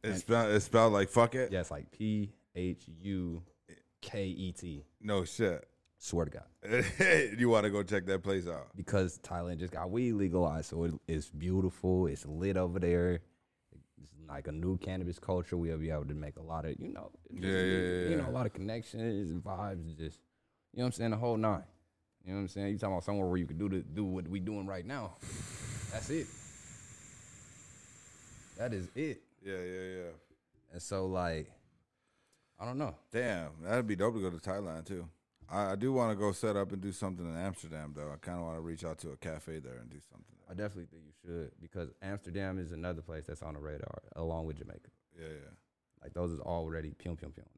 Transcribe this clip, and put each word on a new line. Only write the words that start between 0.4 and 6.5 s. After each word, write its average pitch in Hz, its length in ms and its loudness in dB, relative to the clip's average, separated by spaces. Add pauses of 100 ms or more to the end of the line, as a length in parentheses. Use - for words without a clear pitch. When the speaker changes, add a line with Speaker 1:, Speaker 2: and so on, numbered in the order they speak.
Speaker 2:
it's 104 120 6
spelled 113 280 8
like 98 160 6
fuck 117 240 6
it? 127 180 0
Speaker 1:
Yeah, 92 100 2
it's 85 100 -6
like 73 200 -8
P 107 400 0 (240)
H 90 280 -2 (180)
U 90 400 -2 (600)
K 98 260 -6
E 92 240 -4
T. 78 340 -8 (160)
Speaker 2:
No 101 240 2
shit. 90 420 0 (300)
Speaker 1:
Swear 85 280 0
to 71 60 -6
God. - 520 2 (520)